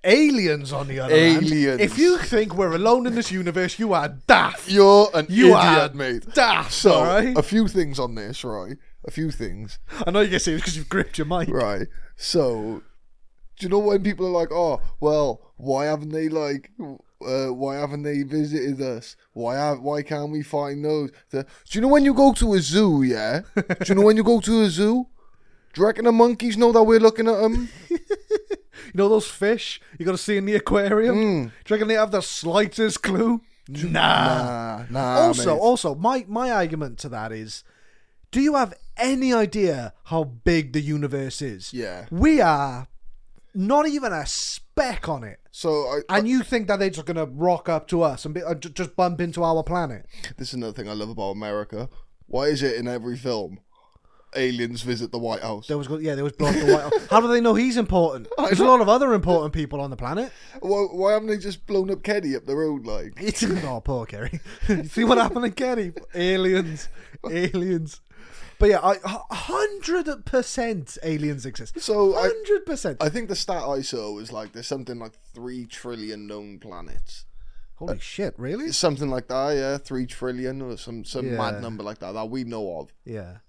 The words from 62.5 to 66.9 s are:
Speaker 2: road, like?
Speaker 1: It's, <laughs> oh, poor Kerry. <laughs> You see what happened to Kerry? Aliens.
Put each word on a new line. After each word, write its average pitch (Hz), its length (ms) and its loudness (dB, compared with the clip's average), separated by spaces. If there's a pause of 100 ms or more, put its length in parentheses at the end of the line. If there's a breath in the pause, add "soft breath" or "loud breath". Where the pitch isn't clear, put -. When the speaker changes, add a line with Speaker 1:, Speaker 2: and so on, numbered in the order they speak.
Speaker 2:
road, 151 300 -2
like? 98 320 -6
Speaker 1:
It's, 214 260 -4
<laughs> 185 220 -2
oh, 123 160 -6
poor 123 240 -4
Kerry. 117 340 -10 (140)
<laughs> - 160 -4
You 165 140 0
see 226 200 -4
what 233 140 4
happened 240 280 0
to 214 60 -2
Kerry? 233 420 -4 (200)
Aliens. 185 760 -2 (380 loud breath)